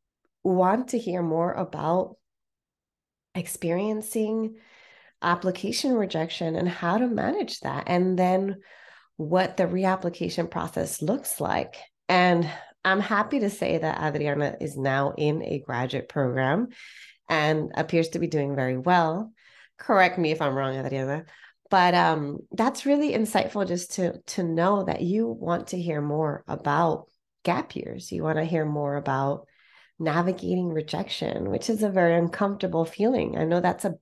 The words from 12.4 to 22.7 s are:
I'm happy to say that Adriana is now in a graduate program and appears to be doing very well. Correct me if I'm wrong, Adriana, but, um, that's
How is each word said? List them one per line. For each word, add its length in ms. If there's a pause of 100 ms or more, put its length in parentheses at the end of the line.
I'm 160
happy 400
to 80
say 280
that 240
Adriana 600
is 160
now 400
in 260
a 160
graduate 480
program 640 (580)
and 480
appears 340
to 100
be 80
doing 280
very 220
well. 560 (440)
Correct 400
me 140
if 100
I'm 140
wrong, 220
Adriana, 480 (440)
but, 240
um, 460 (140)
that's 320